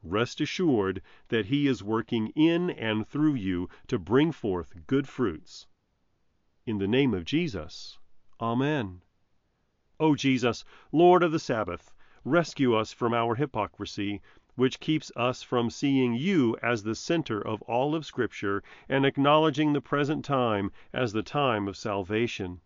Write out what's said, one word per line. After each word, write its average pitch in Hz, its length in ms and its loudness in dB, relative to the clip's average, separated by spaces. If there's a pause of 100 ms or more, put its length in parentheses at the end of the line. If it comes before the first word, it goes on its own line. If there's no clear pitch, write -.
Rest 101 380 -2
assured 113 600 0 (280)
that 110 160 0
he 139 220 0
is 127 140 0
working 110 540 -2
in 170 340 2
and 110 380 -4
through 151 280 0
you 92 340 -2 (180)
to 123 100 -2
bring 131 360 2
forth 90 540 -6
good 135 200 0
fruits. - 600 -6 (1000)
In 107 120 -4
the 98 80 0
name 127 260 4
of 90 120 -4
Jesus, 123 760 -6 (420)
Amen. 117 640 -2 (960)
O 156 160 4
Jesus, 123 500 2 (260)
Lord 175 300 8
of 170 100 2
the 160 60 0
Sabbath, 104 560 -4 (300)
rescue 139 500 2
us 110 180 0
from 117 220 -2
our 117 220 0
hypocrisy, 104 840 -6 (360)
which 123 240 0
keeps 156 360 -4
us 123 280 -2
from 120 260 0
seeing 131 460 2
you 139 480 2
as 117 180 0
the 107 140 -4
center 151 440 -2
of 110 220 -6
all 127 320 -2
of 160 100 -4
Scripture 101 600 -4 (260)
and 135 160 2
acknowledging 147 680 4
the 147 60 0
present 143 460 -2
time 113 460 0 (200)
as 120 220 -2
the 107 80 -2
time 117 460 0
of 95 100 -8
salvation. 101 880 -4